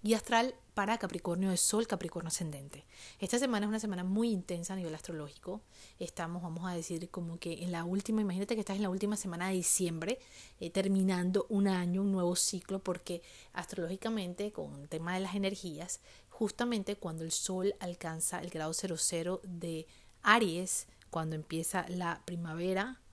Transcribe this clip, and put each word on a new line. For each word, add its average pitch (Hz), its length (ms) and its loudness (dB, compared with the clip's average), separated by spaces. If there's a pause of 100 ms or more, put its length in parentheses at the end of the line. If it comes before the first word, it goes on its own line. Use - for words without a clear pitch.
Guía 220 120 6
astral 233 400 2 (180)
para 208 240 2
Capricornio 180 520 0
de 185 60 4
Sol, 220 300 4
Capricornio 170 400 -2
ascendente. 147 580 -6 (360)
Esta 220 180 2
semana 233 280 2
es - 20 2
una 214 100 0
semana 208 240 -2
muy 214 300 2
intensa 180 400 -2
a 190 40 -4
nivel 175 200 -4
astrológico. 165 640 -8 (400)
Estamos, 170 420 -4
vamos 170 260 -4
a 180 60 -2
decir, 170 340 -4
como 170 300 -6
que 165 240 -6
en 175 80 -2
la 170 140 -2
última, 196 360 0
imagínate 202 360 0
que 214 60 0
estás 202 120 -2
en 202 80 -2
la 196 80 2
última 202 260 0
semana 175 300 -2
de 190 80 2
diciembre, 175 640 2 (400)
eh, 170 120 -6
terminando 190 800 4
un 202 180 4
año, 180 340 2
un 202 80 4
nuevo 180 240 4
ciclo, 190 460 0
porque 180 420 -4 (300)
astrológicamente, 190 1000 -4
con 143 300 -10
el 143 80 -14
tema 175 260 -4
de 185 60 2
las 190 160 -2
energías, 185 640 -2 (300)
justamente 214 680 0
cuando 165 260 -6
el 165 80 -4
Sol 185 480 0
alcanza 175 600 -2
el 175 100 -8
grado 160 220 -4
cero 170 260 0
cero 175 460 0
de 170 420 -6 (380)
Aries, 190 640 4 (220)
cuando 160 260 -2
empieza 160 520 0
la 180 360 -2
primavera 180 760 -2 (120)